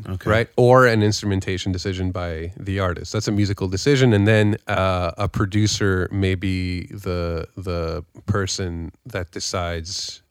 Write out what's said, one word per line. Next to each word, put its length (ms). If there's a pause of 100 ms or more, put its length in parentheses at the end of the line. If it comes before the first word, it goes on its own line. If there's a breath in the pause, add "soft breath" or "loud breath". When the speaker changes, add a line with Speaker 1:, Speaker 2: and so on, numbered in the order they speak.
Speaker 1:
Okay. 220
Speaker 2:
right? 260
Or 320
an 160
instrumentation 720
decision 380
by 460
the 220
artist. 320
That's 160
a 40
musical 360
decision, 460
and 140
then, 280 (120)
uh, 500
a 100
producer 840
may 240
be 520
the, 600 (100)
the 480 (220)
person 680 (120)
that 260
decides 1000